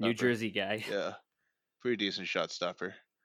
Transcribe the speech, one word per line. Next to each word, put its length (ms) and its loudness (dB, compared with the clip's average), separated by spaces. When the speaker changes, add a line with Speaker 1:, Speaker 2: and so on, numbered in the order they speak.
Speaker 1:
New 120 4
Speaker 2:
stopper. 0 -
Speaker 1:
Jersey 380 2
guy. 360 0
Speaker 2:
Yeah. 280 -2
Pretty 160 2
decent 320 -2
shot 220 0
stopper. 440 -4